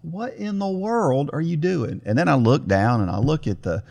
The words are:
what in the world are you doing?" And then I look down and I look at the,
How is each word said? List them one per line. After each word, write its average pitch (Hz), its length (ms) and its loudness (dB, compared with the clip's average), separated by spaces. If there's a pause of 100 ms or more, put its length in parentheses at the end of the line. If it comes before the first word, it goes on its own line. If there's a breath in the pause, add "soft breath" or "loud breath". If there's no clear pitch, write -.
what 190 320 -10
in 202 240 -6
the 196 80 -2
world 190 640 0
are 156 80 -2
you 170 160 -2
doing?" 156 480 -2
And 107 120 0
then 175 100 2
I 143 80 4
look 123 320 4
down 104 340 2
and 92 80 0
I 90 80 -4
look 147 300 0
at 101 160 -4
the, 90 280 -4